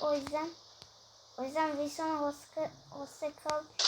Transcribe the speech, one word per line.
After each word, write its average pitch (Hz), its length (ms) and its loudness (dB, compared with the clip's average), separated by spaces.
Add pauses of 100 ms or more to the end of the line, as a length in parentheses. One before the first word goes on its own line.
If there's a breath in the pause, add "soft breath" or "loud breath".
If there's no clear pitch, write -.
O 294 140 4
yüzden, 294 360 0 (880)
o 254 60 -2
yüzden 302 260 2
Wilson'a 294 500 0
hoşça, 294 500 -2 (200)
hoşça 285 420 -6 (120)
kal 302 200 0 (240)